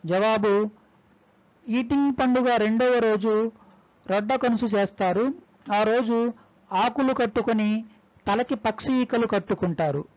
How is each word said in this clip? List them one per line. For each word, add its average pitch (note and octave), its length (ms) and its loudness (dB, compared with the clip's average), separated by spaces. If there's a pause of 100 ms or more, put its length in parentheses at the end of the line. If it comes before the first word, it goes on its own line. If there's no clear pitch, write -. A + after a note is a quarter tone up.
జవాబు, G#3 640 2 (1000)
ఈటింగ్ C4 520 0
పండుగ B3 340 2
రెండవ A#3 440 2
రోజు A3 520 0 (600)
రొడ్డ G#3 220 0
కనుసు B3 320 0
చేస్తారు. G3+ 680 0 (420)
ఆ G#3+ 80 2
రోజు A#3 500 0 (380)
ఆకులు B3 420 0
కట్టుకొని A3 720 -2 (420)
తలకి B3 280 0
పక్షి A3+ 460 -2
ఈకలు A#3 260 0
కట్టుకుంటారు. F3 760 -2 (120)